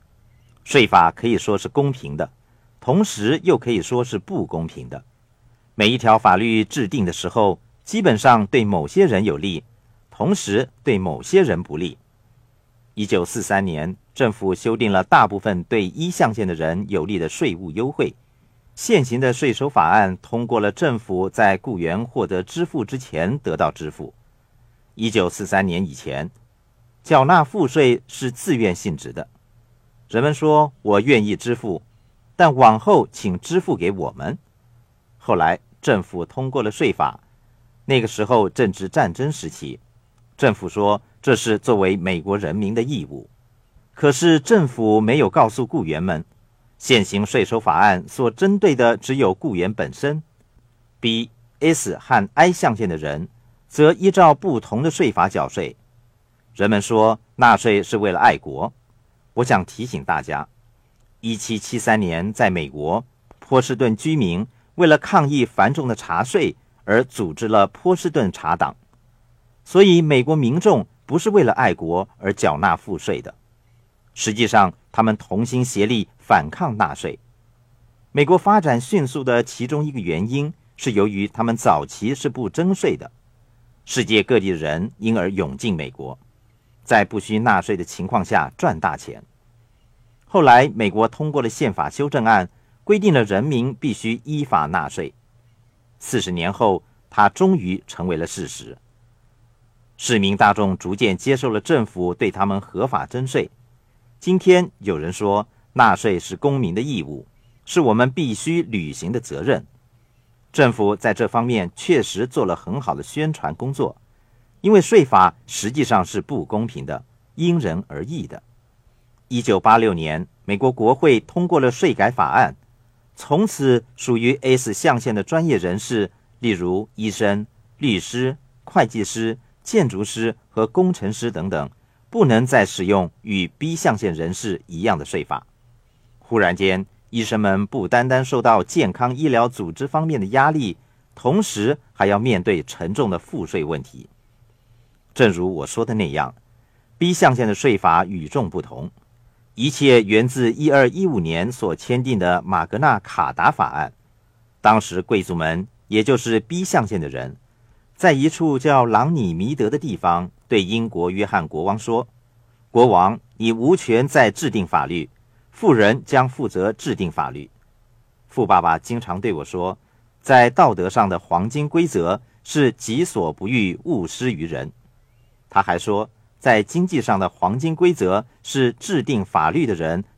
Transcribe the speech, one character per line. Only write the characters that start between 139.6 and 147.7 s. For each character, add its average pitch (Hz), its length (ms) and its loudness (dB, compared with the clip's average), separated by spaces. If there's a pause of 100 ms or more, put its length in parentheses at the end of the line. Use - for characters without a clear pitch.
织 131 160 -8
方 156 180 -2
面 156 140 -4
的 95 80 -4
压 135 240 2
力， 127 260 -4 (380)
同 165 260 0
时 131 380 -2 (140)
还 101 120 0
要 101 140 2
面 110 240 0
对 92 180 0
沉 85 320 -8
重 120 160 -2
的 90 80 -4
赋 101 300 -10
税 85 160 -6
问 73 180 -6
题。 64 260 -20 (1080)
正 117 180 6
如 90 240 -4
我 71 100 -8
说 113 180 -4
的 117 120 -4
那 95 160 -2
样， 71 240 -4 (640)
B 175 140 0
象 156 220 4
限 123 120 0
的 101 80 0
税 120 220 2